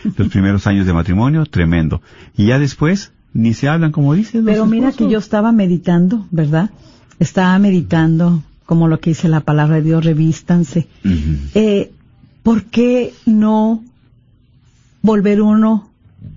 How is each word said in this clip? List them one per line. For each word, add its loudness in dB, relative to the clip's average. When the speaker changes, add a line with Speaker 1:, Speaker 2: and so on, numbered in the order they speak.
Speaker 1:
<laughs> -6
Speaker 2:
los -2
primeros 0
años 0
de 0
matrimonio, 0
tremendo. -2
Y 2
ya 2
después, -4
ni 0
se -4
hablan, 0
como 0
dices, -2
los 0
Speaker 1:
Pero 0
mira 0
que -2
Speaker 2:
esposos. 0
Speaker 1:
yo 0
estaba -2
meditando, 0
¿verdad? 0
Estaba 0
meditando, 2
como 2
lo 0
que -2
dice -2
la 0
palabra 0
de 0
Dios, 0
revístanse. 0
Speaker 2:
Ujú. 0
Speaker 1:
Eh, 0
¿por 0
qué -2
no 0
volver 2
uno 2